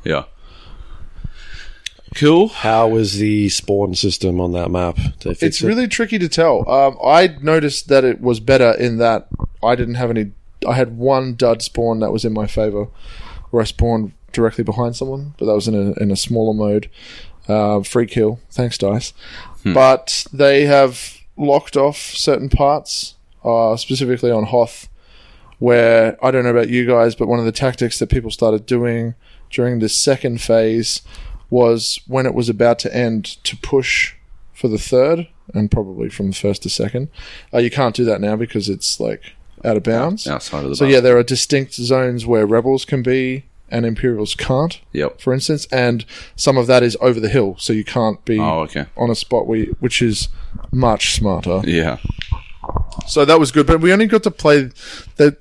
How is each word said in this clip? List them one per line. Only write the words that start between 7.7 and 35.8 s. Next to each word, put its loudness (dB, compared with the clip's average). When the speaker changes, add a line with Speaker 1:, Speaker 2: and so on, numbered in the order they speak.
Speaker 3:
that 6
it 0
was 0
better 4
in 0
that 2
I 2
didn't -4
have -2
any. -2
I 0
had 0
one 0
dud 2
spawn -4
that -2
was -2
in -2
my -4
favor, -2
where 0
I 0
spawned -2
directly 0
behind -4
someone, -8
but -4
that 2
was 0
in 0
a, -2
in 2
a 2
smaller -2
mode. -2
Uh, 2
free 0
kill. 0
Thanks, -4
Dice. -2
Speaker 1:
Hmm. -2
Speaker 3:
But 4
they 4
have 2
locked 0
off 2
certain -4
parts, 0
uh, 2
specifically -2
on 0
Hoth, -2
where, 4
I 4
don't 0
know 0
about 2
you 0
guys, 4
but -4
one 0
of -2
the 0
tactics -2
that -2
people -2
started 0
doing -2
during -2
the 0
second 0
phase 0
was 2
when -2
it -2
was -2
about 2
to -6
end -2
to -6
push -2
for -4
the 0
third, 2
and 0
probably -2